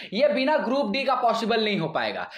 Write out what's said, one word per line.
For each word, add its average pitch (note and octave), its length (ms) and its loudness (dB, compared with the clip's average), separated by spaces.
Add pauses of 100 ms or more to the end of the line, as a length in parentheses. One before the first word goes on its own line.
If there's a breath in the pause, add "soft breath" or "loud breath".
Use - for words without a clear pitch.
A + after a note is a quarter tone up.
(120)
ये C4 160 4
बिना C4+ 300 2
group A#3 340 0
D C4+ 120 -2
का C4 120 2
possible A3+ 480 0
नहीं G#3 140 0
हो D#3+ 120 -2
पाएगा, G2+ 480 -4